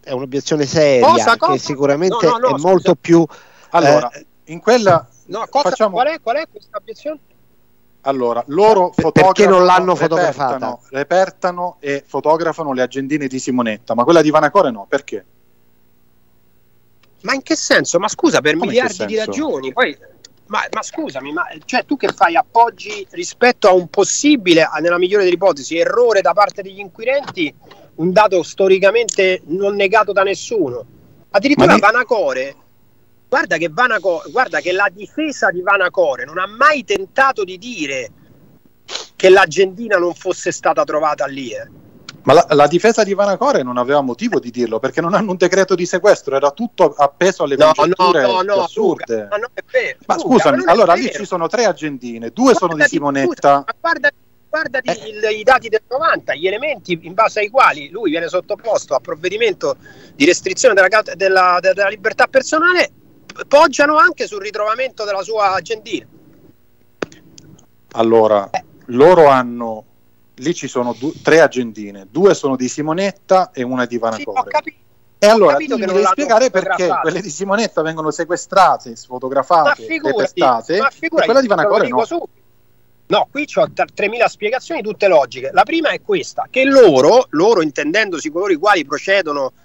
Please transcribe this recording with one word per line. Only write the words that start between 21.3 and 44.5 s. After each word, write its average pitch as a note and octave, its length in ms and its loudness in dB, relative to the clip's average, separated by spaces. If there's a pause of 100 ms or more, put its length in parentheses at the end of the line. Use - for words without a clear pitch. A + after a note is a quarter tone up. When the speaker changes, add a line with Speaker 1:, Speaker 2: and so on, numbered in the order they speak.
Speaker 2:
ma, F3+ 140 -6 (180)
cioè, B3 200 -4
tu C#4+ 120 -4
che G3 120 -2
fai? E3+ 260 0
Appoggi A3+ 720 -2
rispetto G#3 580 0
a F#3 60 6
un F3+ 140 2
possibile, G3 720 2
a, D#3 160 0
nella F3 220 0
migliore F#3 240 0
delle F3+ 120 2
ipotesi, D#3+ 400 -2
errore G3 460 2
da F3 120 0
parte G3 280 0
degli F#3+ 180 -18
inquirenti, G#3 720 -6 (440)
un E3+ 160 -2
dato F#3+ 320 2
storicamente F#3+ 1000 0
non G3 280 -4
negato G3+ 380 0
da G3 100 0
nessuno. F3 640 -4 (460)
Addirittura G#3 360 2
Speaker 3:
Ma - 80 4
di- G#3+ 40 2
Speaker 2:
Vanacore, G3+ 760 0 (720)
guarda C4 300 -2
che D#3+ 140 -4
Vanaco-, G3 580 -2
guarda A3 300 -2
che E3+ 120 -4
la G3 220 -2
difesa A3+ 560 -6
di F3+ 120 -4
Vanacore F3+ 640 -2
non D#3 120 -14
ha F#3 80 -6
mai C4 380 0
tentato G#3 600 -2
di F#3 140 -10
dire D3+ 540 -10 (1040)
che - 140 4
l'agendina F#3+ 680 2
non F3 160 -2
fosse - 380 -6
stata D#3+ 320 -2
trovata D3+ 420 -4
lì, C3+ 240 -10
eh. - 340 -16 (400)
Speaker 3:
Ma C3 100 2
la, C#3+ 160 6
la D3 160 4
difesa G#3+ 380 2
di G3 100 -2
Vanacore G3+ 480 0
non B2 160 -6
aveva C3+ 240 0
motivo C#3 380 -4
di A#2+ 100 -6
dirlo, A2+ 300 -4